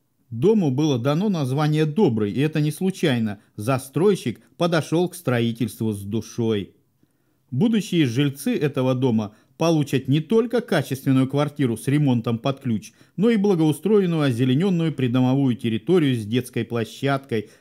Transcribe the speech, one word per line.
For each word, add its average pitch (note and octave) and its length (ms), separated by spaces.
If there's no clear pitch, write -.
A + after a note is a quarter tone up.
Дому D#3+ 400
было C#3 260
дано D3+ 320
название D3+ 560
"Добрый", A2+ 460
и A2+ 100
это D#3 180
не D3+ 120
случайно. B2+ 680
Застройщик C3+ 840
подошел E3+ 500
к - 80
строительству A#2 760
с G2+ 80
душой. G#2+ 680
Будущие F3 560
жильцы C#3+ 500
этого C3 380
дома A2+ 400
получат D3 500
не D3 140
только A3+ 400
качественную C3 680
квартиру C#3+ 500
с - 100
ремонтом B2 520
под C#3 200
ключ, A2 320
но G#3+ 140
и A3 80
благоустроенную F3 840
озелененную C#3+ 680
придомовую B2+ 640
территорию C3 600
с A2 100
детской A#2 400
площадкой, A#2 960